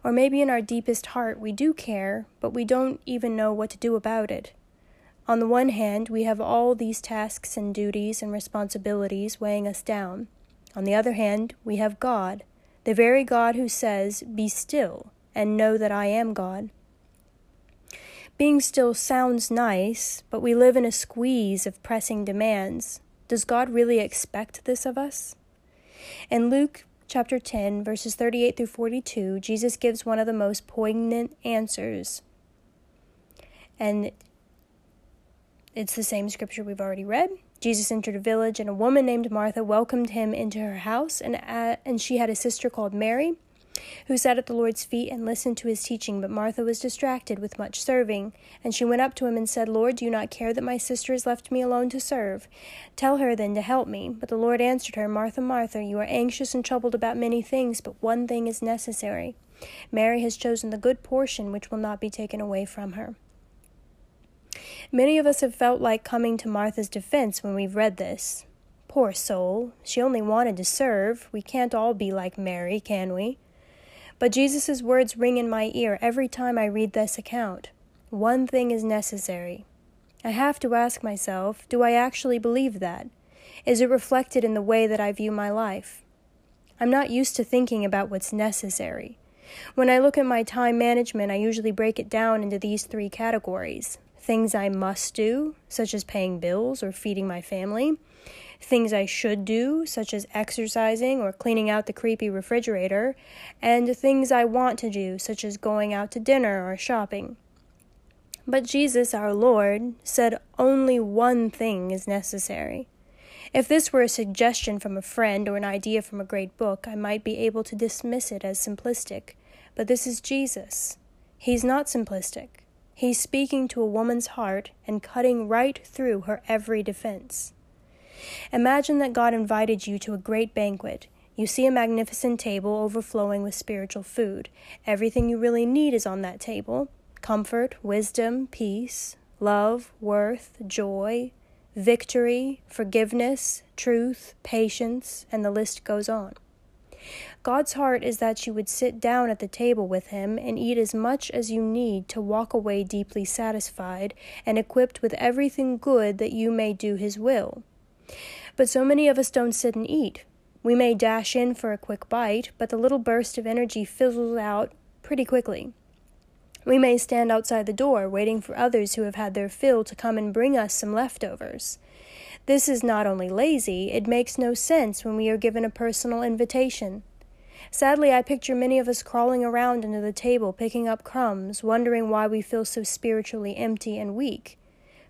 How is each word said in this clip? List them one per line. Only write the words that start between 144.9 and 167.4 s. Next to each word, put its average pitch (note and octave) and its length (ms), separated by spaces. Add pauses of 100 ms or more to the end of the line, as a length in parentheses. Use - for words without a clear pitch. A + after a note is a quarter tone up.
and G#3+ 140
the G3+ 80
list G#3+ 320
goes G#3 240
on. G#3 260 (1120)
God's C#4 300
heart C4 280
is A#3 160
that A3+ 280
you A3+ 60
would G#3+ 160
sit A#3+ 320
down A#3+ 300
at G#3 80
the G3+ 80
table A3+ 400
with F#3 220
him G3+ 280
and A#3 220
eat A#3 180
as A3+ 160
much A#3 380
as A3+ 220
you A3+ 100
need A3 460
to A3+ 120
walk G#3+ 320
away G#3 300
deeply G3+ 420
satisfied G3+ 920 (300)
and A3 140
equipped B3 420
with A3+ 140
everything B3+ 640
good G#3+ 400
that A3 140
you A3+ 180
may A3 220
do G3+ 240
his G3+ 200
will. A3+ 460 (920)
But B3+ 120
so C4 160
many C#4+ 220
of C4+ 120
us C4 120
don't A#3+ 220
sit A3+ 240
and A3 120
eat. D4 360 (380)
We A#3 120
may B3 200
dash A3 420
in B3 180
for A3+ 180
a G3+ 60
quick - 300
bite, A3+ 500
but F#3+ 120
the A3+ 80
little C4 200
burst A#3 400
of A3 80
energy A3+ 380
fizzles A#3 540
out G#3 340 (300)
pretty C4+ 220
quickly. A#3+ 480 (920)
We C4 140
may B3 200
stand A#3 320
outside A3 360